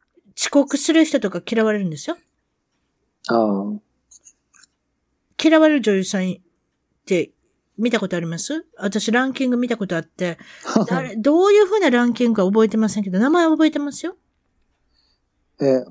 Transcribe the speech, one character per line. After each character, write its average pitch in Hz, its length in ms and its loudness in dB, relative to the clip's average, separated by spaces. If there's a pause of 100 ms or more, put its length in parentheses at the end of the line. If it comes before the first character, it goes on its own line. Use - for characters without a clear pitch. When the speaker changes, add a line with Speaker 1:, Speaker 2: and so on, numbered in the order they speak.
(360)
Speaker 1:
遅 - 140 -6
刻 285 280 2
す - 140 -2
る 320 140 4
人 294 140 0
と 196 100 -4
か 175 180 -10
嫌 220 160 0
わ 220 100 2
れ 208 40 -2
る 196 80 -4
ん 165 60 -4
で 151 60 -10
す - 120 -10
よ。 349 80 -8 (1120)
Speaker 2:
あ 117 80 -2
あ。 104 440 -2 (1600)
Speaker 1:
嫌 320 160 4
わ 311 120 6
れ 302 60 4
る 277 60 0
女 208 120 0
優 190 100 0
さ 190 160 -4
ん 185 120 -4
っ - 40 -10 (720)
て 175 260 -2 (460)
見 226 140 -2
た 226 100 0
こ 185 80 -4
と 180 80 -4
あ - 20 -4
り 165 60 -6
ま 165 140 -8
す？ 320 260 -8 (120)
私 202 320 -4
ラ 240 160 2
ン 269 60 -2
キ 254 160 -4
ン 247 40 0
グ 240 40 0
見 240 140 -2
た 226 80 -4
こ 196 100 -6
と 180 80 -6
あ 165 40 -4
っ 160 40 -6
て、 175 340 -8 (260)
Speaker 2:
<laughs> - 260 0
Speaker 1:
誰、 226 260 -6
ど 294 300 2
う 415 80 4
い 415 80 8
う 403 40 4
ふ 403 120 0
う - 20 0
な 359 100 2
ラ 240 160 2
ン 240 80 0
キ 247 120 -2
ン 233 80 2
グ 214 80 0
か 180 40 2
覚 220 200 4
え - 20 4
て 208 80 -4
ま 220 140 0
せ 208 100 -4
ん 208 60 -2
け 190 40 -8
ど、 185 100 -2
名 247 100 2
前 339 160 4
覚 311 200 4
え 302 60 2
て 294 80 -4
ま 285 140 -6
す - 120 -10
よ。 359 120 -10 (1400)
Speaker 2:
え、 131 300 2